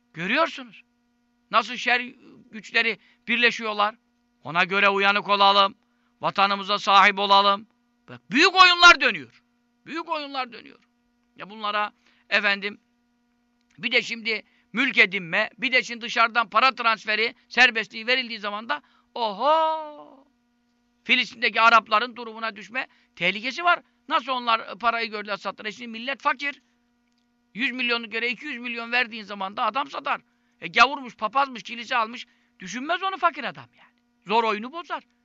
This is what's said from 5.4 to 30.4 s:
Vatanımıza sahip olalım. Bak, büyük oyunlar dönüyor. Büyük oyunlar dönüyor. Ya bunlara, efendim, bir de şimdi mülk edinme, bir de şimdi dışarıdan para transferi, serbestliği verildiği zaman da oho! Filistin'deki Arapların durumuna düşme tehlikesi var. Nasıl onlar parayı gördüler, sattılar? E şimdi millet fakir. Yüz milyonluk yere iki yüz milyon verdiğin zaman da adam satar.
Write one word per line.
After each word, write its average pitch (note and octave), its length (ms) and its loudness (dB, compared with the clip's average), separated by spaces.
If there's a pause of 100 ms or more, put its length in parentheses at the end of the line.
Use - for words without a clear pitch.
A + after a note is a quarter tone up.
Vatanımıza G3 580 0
sahip G3 400 6
olalım. G3+ 480 4 (420)
Bak, B2 120 -20 (100)
büyük F4 320 6
oyunlar F4 380 8
dönüyor. F#3 420 -4 (440)
Büyük E4 220 -10
oyunlar C#4 440 -6
dönüyor. A#2+ 280 -20 (560)
Ya F3 140 -16
bunlara, G#3 420 -4 (380)
efendim, G3+ 500 -2 (1000)
bir A#3 140 -6
de A#3+ 100 2
şimdi A3 400 -6 (300)
mülk A#3+ 260 -2
edinme, F#3+ 600 0
bir A#3+ 140 -4
de B3+ 100 2
şimdi A#3 180 -10
dışarıdan A#3 500 0
para A#3 240 2
transferi, A3 600 -2 (140)
serbestliği A3+ 580 0
verildiği A#3+ 320 -2
zaman G#3 300 -8
da C#4+ 140 -6 (320)
oho! D4+ 880 0 (1000)
Filistin'deki A#3 560 -2
Arapların A3+ 560 4
durumuna A3+ 400 -10
düşme G#3+ 300 -10 (300)
tehlikesi A3 480 -4
var. F4 160 2 (280)
Nasıl C#4 240 -2
onlar A3+ 460 -2
parayı A#3 320 -2
gördüler, G#3 260 -8
sattılar? G3+ 320 -10
E G#3 40 -10
şimdi A#3+ 160 -14
millet A#3 340 -10
fakir. C#4+ 400 -4 (920)
Yüz B3 160 -2
milyonluk A#3+ 440 -4
yere A3+ 160 -4
iki B3 160 -10
yüz C4+ 120 -8
milyon A#3 340 -10
verdiğin A#3 320 -4
zaman G3+ 320 -10
da B3+ 80 -2
adam C4+ 260 -4
satar. C#4 300 -6 (400)